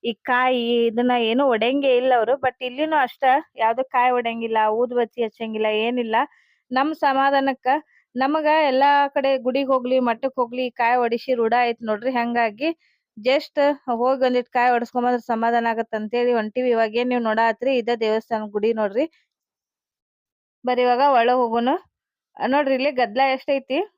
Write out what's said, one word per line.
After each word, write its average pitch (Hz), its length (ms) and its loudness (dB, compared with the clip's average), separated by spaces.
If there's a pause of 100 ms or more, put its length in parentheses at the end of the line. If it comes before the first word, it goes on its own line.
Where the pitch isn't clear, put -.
ಈ 233 100 -4
ಕಾಯಿ, 247 720 0
ಇದನ್ನ 240 340 0
ಏನು 240 280 0
ಒಡೆಯಂಗೆ 254 500 2
ಇಲ್ಲ 254 200 2
ಅವ್ರು. 226 160 2
But 254 280 -2
ಇಲ್ಲಿನೂ 294 360 -2
ಅಷ್ಟ 254 260 -2 (320)
ಯಾವ್ದು 226 280 0
ಕಾಯಿ 254 280 2
ಒಡೆಯಂಗಿಲ್ಲ, 233 460 -2 (120)
ಊದ್ಬತ್ತಿ 240 540 -2
ಹಚ್ಚಂಗಿಲ್ಲ, 220 420 -6
ಏನಿಲ್ಲ. 220 500 -2 (560)
ನಮ್ 277 220 0
ಸಮಾಧಾನಕ್ಕ 269 760 0 (480)
ನಮಗ 294 300 0 (220)
ಎಲ್ಲಾ 285 400 4
ಕಡೆ 269 300 0
ಗುಡಿಗ್ 254 300 -2
ಹೋಗ್ಲಿ, 262 320 0
ಮಠಕ್ 247 360 -2
ಹೋಗ್ಲಿ, 247 300 -4
ಈ 247 40 -6
ಕಾಯಿ 240 260 0
ಒಡಿಸಿ 240 380 -2
ರೂಢ 226 280 0
ಐತ್ 233 220 -2
ನೋಡ್ರಿ. 220 280 -4
ಹಂಗಾಗಿ 240 580 -2 (520)
just 269 380 -2 (120)
ಹೋಗ್ 254 520 -2
ಒಂದಿಟ್ 247 260 0
ಕಾಯಿ 247 240 2
ಒಡಸ್ಕೊಂಬಂದ್ರ 240 460 0
ಸಮಾಧಾನ 233 500 -2
ಆಗತ್ತ 226 260 -4
ಅಂತೇಳಿ 240 380 -2
ಹೊಂಟಿವಿ. 233 360 -2
ಇವಾಗ 226 260 0
ಏನ್ 247 140 0
ನೀವ್ 247 120 0
ನೋಡಾತ್ರಿ 226 560 0
ಇದ 226 120 -2 (100)
ದೇವಸ್ಥಾನ 220 460 -2
ಗುಡಿ 208 280 -2
ನೋಡ್ರಿ. 220 320 -2 (1600)
ಬರ್ರಿ 247 160 0
ಇವಾಗ 247 200 2 (100)
ಒಳಗ್ 247 240 4
ಹೋಗೋಣ. 233 340 0 (760)
ಆ, 214 40 -2
ನೋಡ್ರಿ 269 280 2
ಇಲ್ಲಿ 269 160 0
ಗದ್ಲ 247 300 -2 (120)
ಎಷ್ಟೈತಿ. 277 640 -4